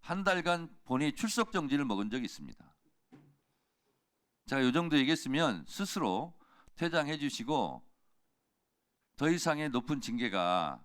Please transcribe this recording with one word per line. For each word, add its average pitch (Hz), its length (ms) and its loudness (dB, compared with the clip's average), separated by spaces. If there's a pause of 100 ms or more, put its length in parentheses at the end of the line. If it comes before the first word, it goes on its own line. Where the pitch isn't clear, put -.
한 185 240 -4
달간 175 500 2 (100)
본회의 139 300 0
출석 226 380 -2
정지를 143 320 2
먹은 104 260 0
적이 123 140 -4
있습니다. - 500 -14 (1700)
제가 135 160 2
요 127 100 6
정도 160 260 2
얘기했으면 135 720 2
스스로 156 680 -4 (400)
퇴장해 160 420 0
주시고 120 680 -2 (1300)
더 147 120 2
이상의 156 420 0
높은 127 300 -2
징계가 92 840 0